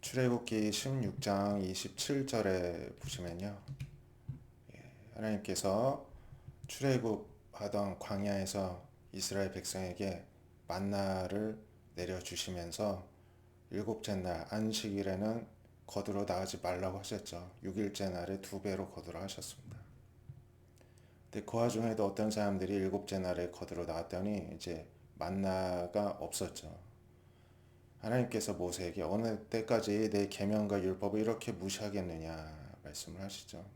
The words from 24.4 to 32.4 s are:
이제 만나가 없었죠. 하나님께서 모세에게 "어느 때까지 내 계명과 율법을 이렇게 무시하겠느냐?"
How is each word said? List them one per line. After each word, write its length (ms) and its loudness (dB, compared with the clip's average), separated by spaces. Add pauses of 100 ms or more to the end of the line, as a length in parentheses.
이제 320 -6 (300)
만나가 960 2
없었죠. 640 -4 (1200)
하나님께서 560 2
모세에게 480 -2
"어느 360 2 (100)
때까지 600 4
내 200 4
계명과 540 2
율법을 380 2
이렇게 320 2
무시하겠느냐?" 1300 -4